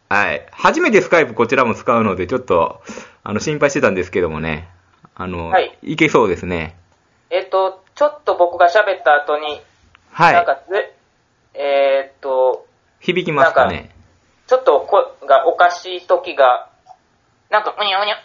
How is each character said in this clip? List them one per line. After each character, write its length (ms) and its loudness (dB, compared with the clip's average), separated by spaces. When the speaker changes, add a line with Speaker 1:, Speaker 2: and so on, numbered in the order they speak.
Speaker 1:
は 240 0
い。 200 -8
初 280 0
め 120 0
て 100 6
ス 80 -10
カ 100 4
イ 60 2
プ 80 -10
こ 140 0
ち 80 -2
ら 80 2
も 100 -2
使 180 -2
う 120 2
の 100 0
で、 140 -6
ち 80 -2
ょ 20 -4
っ 40 -12
と、 380 0
あ 80 -10
の、 80 -4
心 180 -6
配 120 2
し 20 -6
て 80 -2
た 100 4
ん 60 -2
で 80 -2
す 80 -14
け 80 -2
ど 100 0
も 80 -8
ね。 300 -8
あ 100 -10
の、 220 -8
Speaker 2:
は 100 0
い。 240 -4
Speaker 1:
い 140 -8
け 120 2
そ 180 2
う 20 0
で 80 -2
す 100 -10
ね。 300 -6
Speaker 2:
え 100 -2
っ 80 -8
と、 340 -2
ち 60 -4
ょ 40 4
っ 180 -6
と 120 0
僕 220 0
が 100 6
喋 320 0
っ 20 -16
た 140 4
後 220 -2
に、 220 -8
Speaker 1:
は 180 4
い。 40 4
Speaker 2:
な 80 4
ん 20 -10
か、 160 -2
ぜ-、 240 -4
え 600 0
ー 20 -20
っ 40 -20
と、 460 0
Speaker 1:
響 260 -4
き 60 -4
ま 140 4
す 60 2
か 140 2
ね？ 100 -4
Speaker 2:
な 60 -12
ん 40 -20
か、 40 -20
ち 80 0
ょ 40 4
っ 40 -8
と 260 4
声 160 2
が 220 4
お 80 0
か 160 4
し 240 -12
い 100 -16
時 300 -2
が、 320 2
な 100 0
ん 40 -4
か、 120 -6
う 80 -4
に 80 -2
ゃ 80 -2
う 60 -2
に 60 -2
ゃ、 20 -10